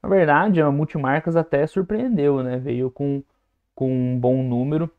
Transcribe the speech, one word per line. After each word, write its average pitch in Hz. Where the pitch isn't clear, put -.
Na 202
verdade, 175
a 147
Multimarcas 151
até 156
surpreendeu, 185
né, 127
veio 127
com, 139
com 131
um 127
bom 127
número 135